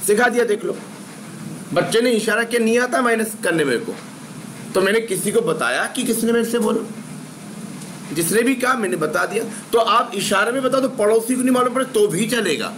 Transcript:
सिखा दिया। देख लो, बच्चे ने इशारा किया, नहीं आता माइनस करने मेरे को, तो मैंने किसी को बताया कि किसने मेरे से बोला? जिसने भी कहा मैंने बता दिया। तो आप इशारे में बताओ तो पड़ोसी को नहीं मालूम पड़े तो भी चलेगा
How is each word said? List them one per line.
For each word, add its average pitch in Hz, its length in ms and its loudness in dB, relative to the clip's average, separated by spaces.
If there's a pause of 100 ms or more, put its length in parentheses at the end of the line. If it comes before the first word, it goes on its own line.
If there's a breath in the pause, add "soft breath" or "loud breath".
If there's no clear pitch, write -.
सिखा 214 220 4
दिया। 240 160 2
देख 202 200 -2
लो, 180 100 -2 (960)
बच्चे 180 280 2
ने 254 120 4
इशारा 214 300 2
किया, 233 180 0
नहीं 226 180 4
आता 254 220 0
माइनस 226 420 0
करने 170 220 2
मेरे 123 140 2
को, - 140 -6 (800)
तो 190 80 4
मैंने 196 200 4
किसी 196 300 -4
को 220 120 4
बताया 147 420 0 (100)
कि 254 80 -2
किसने 226 280 0
मेरे 233 140 2
से 233 140 -2
बोला? 214 220 0 (1300)
जिसने 170 300 2
भी 262 120 2
कहा 247 200 0
मैंने 185 220 -2
बता 165 280 0
दिया। 202 180 -2 (300 loud breath)
तो 226 60 6
आप 233 360 4
इशारे 208 360 2
में 262 120 0
बताओ 262 180 2
तो 262 140 2
पड़ोसी 220 400 4
को 254 60 -2
नहीं 254 100 4
मालूम 247 220 2
पड़े 262 200 2
तो 208 140 6
भी 190 200 0
चलेगा 170 500 0